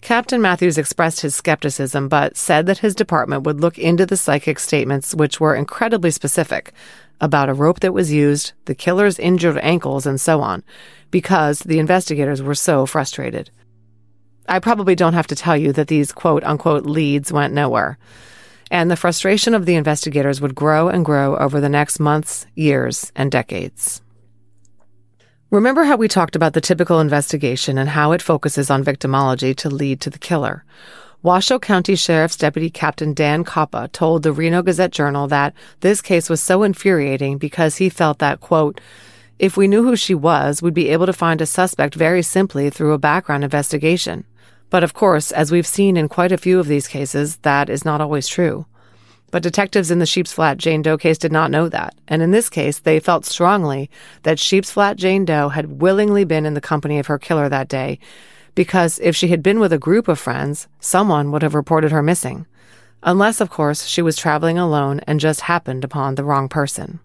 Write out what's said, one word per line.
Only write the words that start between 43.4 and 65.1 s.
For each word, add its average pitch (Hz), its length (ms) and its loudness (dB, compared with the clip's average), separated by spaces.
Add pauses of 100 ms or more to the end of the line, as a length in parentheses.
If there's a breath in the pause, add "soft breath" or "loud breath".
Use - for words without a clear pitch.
investigation." 147 840 -2 (440 soft breath)
But 185 140 2
of 170 120 -2
course, 165 360 2
as 151 220 0
we've 175 140 2
seen 196 300 2
in 151 120 0
quite 180 240 0
a 185 40 0
few 180 220 2
of 175 80 0
these 143 220 -2
cases, 143 540 -4
that 143 280 0
is 147 140 -4
not 151 160 -2
always 147 260 -4
true. - 400 -2 (640 soft breath)
But 175 120 -2
detectives 180 500 0
in 170 80 2
the 165 60 2
Sheep's - 260 -2
Flat 151 260 0
Jane 156 240 0
Doe 156 140 0
case 160 220 0
did 156 140 -2
not 156 200 0
know 160 160 0
that, - 260 -6 (140)
and 156 120 0
in 165 120 2
this 226 160 2
case, - 320 -4
they 156 180 2
felt 160 260 0
strongly 165 640 0 (360 loud breath)
that 156 160 0
Sheep's - 320 0
Flat 202 240 0
Jane 190 280 2
Doe 151 260 0
had 143 300 -6
willingly 202 440 4
been 156 220 0
in 151 80 -2
the 147 60 -4
company 147 380 -2
of 143 80 -4
her 147 120 -2
killer 147 300 -2
that 135 200 -4
day, 139 320 -6 (560 loud breath)
because 175 460 2
if 165 120 2
she 180 140 0
had 165 140 2
been 202 180 2
with 185 120 4
a 160 60 2
group 185 300 0
of 156 100 0
friends, 139 480 -6 (140)
someone 165 500 2
would 151 120 0
have 151 120 -2
reported 156 380 0
her 156 100 2
missing. 160 440 -2 (580 soft breath)
Unless, 202 360 2
of 196 100 0
course, 151 360 -2
she - 160 -2
was 160 140 0
traveling 160 420 0
alone 147 480 0
and 151 140 0